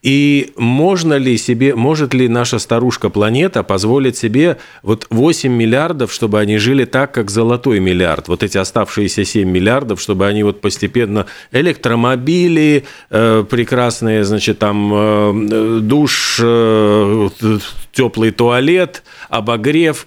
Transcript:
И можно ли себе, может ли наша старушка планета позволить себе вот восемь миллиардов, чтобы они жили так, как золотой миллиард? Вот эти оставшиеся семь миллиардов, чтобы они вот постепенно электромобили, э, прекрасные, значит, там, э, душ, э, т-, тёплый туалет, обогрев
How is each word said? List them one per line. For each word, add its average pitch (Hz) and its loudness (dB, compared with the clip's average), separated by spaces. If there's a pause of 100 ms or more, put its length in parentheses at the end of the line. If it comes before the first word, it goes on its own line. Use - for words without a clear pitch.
И 143 2
можно 160 0
ли 131 2
себе, 127 0
может 135 0
ли 127 2
наша 117 -2
старушка 117 -2
планета 110 0
позволить 117 0
себе 135 0 (240)
вот 113 -4
восемь 135 0
миллиардов, 123 0
чтобы 107 0
они 107 0
жили 123 2
так, 131 -2
как 107 -2
золотой 117 0
миллиард? 90 0
Вот 87 -2
эти 98 -4
оставшиеся 101 -2
семь 95 0
миллиардов, 104 0
чтобы 98 -2
они 104 0
вот 104 0
постепенно 104 -2 (280)
электромобили, 143 2 (280)
э, 110 2
прекрасные, 113 0
значит, 101 -2
там, 104 0
э, 107 0
душ, 131 0
э, 107 2 (100)
т-, 110 0 (340)
тёплый 110 0
туалет, 131 0 (260)
обогрев 120 -2